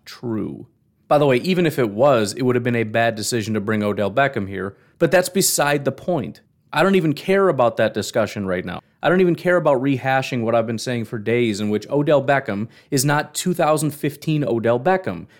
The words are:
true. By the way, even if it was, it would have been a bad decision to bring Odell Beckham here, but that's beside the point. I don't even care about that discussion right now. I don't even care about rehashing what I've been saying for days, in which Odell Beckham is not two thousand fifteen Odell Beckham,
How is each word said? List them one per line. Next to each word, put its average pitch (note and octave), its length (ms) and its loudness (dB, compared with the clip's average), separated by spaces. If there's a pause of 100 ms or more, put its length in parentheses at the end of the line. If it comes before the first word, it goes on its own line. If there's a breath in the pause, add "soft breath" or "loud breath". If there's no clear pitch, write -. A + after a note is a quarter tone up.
true. - 640 -8 (400)
By D3+ 100 6
the D3 100 4
way, B2+ 100 6
even F3 280 2
if D3+ 120 -2
it A#2+ 140 2
was, A2+ 420 4
it C3+ 100 -6
would B2 120 2
have A#2+ 80 0
been A#2+ 120 0
a A2+ 80 0
bad A2+ 320 0
decision A2 380 -4
to G#2+ 80 -2
bring G#2+ 220 -2
Odell G#2 280 -2
Beckham A#2+ 360 -2
here, G2 280 -8 (240 soft breath)
but D#3+ 120 2
that's F3+ 180 2
beside D3 560 0
the C3 60 -2
point. B2+ 500 -6 (300)
I D3+ 100 2
don't F#3+ 140 4
even D#3+ 180 2
care F#3+ 360 2
about A#2+ 280 2
that A2 160 2
discussion G#2 540 -4
right F2+ 180 -4
now. F2 160 -10 (220)
I C#3+ 60 2
don't F#3 120 4
even F3 140 2
care F3+ 220 2
about D3 240 2
rehashing C3 600 0
what A2+ 120 0
I've A2+ 100 2
been A#2 140 -4
saying A#2+ 260 -4
for A#2 140 -8
days, A2+ 400 0
in G#2+ 100 -2
which G#2 200 -2
Odell C#3+ 340 2
Beckham A#2 440 -2 (220 soft breath)
is C3+ 160 0
not D3 300 0
two F3+ 180 -2
thousand D#3 380 0
fifteen D3+ 520 -4
Odell A#2 360 0
Beckham, B2+ 480 -2 (120)